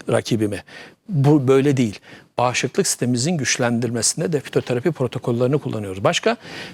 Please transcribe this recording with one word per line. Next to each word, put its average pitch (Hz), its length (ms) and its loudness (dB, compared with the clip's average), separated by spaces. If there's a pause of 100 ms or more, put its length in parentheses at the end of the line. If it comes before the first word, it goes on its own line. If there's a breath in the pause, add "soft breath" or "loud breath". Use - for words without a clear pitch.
(100)
rakibimi?" 107 540 0 (440 loud breath)
Bu 143 400 4
böyle 135 280 4
değil. 117 220 0 (400 loud breath)
Bağışıklık 123 480 0
sistemimizin 123 500 0
güçlendirmesinde 120 960 -2
de 143 80 0
fitoterapi 127 520 -2
protokollerini 127 640 0
kullanıyoruz. 104 460 -6
Başka, 175 320 0 (380 loud breath)